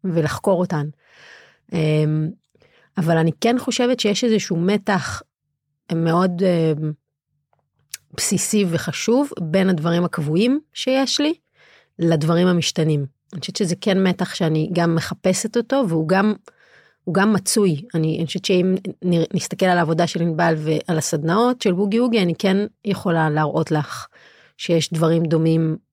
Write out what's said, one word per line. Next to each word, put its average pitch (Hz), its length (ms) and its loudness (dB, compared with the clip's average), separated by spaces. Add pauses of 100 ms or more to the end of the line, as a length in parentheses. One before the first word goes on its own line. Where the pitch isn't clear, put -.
ולחקור 170 560 0
אותן. 165 280 -2 (840)
אמ, 156 560 0 (680)
אבל 165 200 2
אני 160 140 4 (100)
כן 233 180 2
חושבת 247 400 0
שיש 208 240 0
איזשהו 214 340 0
מתח 190 640 -2 (720)
מאוד, 170 520 0
אמ, 160 480 0 (1200)
בסיסי - 560 0
וחשוב 226 600 0 (100)
בין 180 300 0
הדברים 170 340 0
הקבועים 180 560 0 (140)
שיש 262 460 0
לי, 302 140 0 (680)
לדברים 165 480 2
המשתנים. 160 580 0 (280)
אני 160 80 -8
חושבת - 140 -10
שזה 180 260 0
כן 190 220 2
מתח 185 320 -2
שאני 160 380 0
גם 170 220 2
מחפשת 185 640 -2
אותו, 262 320 0
והוא 160 180 0
גם, 196 260 2 (720)
הוא 180 100 -6
גם 202 200 2
מצוי. 190 480 0 (140)
אני, 160 220 0
אני 165 80 -2
חושבת 185 200 -8
שאם 185 300 2 (280)
נ-, 170 320 0
נסתכל 185 300 -2
על 180 120 4
העבודה 165 300 2
של 165 140 -4
ענבל 165 360 0
ועל 156 400 -2
הסדנאות 180 640 0
של 196 120 2
בוגי 202 260 0
אוגי, 240 220 2
אני 170 140 0
כן 190 220 0 (280)
יכולה 170 440 0
להראות 151 420 0
לך - 360 -4 (500)
שיש 170 360 -2
דברים 165 300 2
דומים 160 540 2 (160)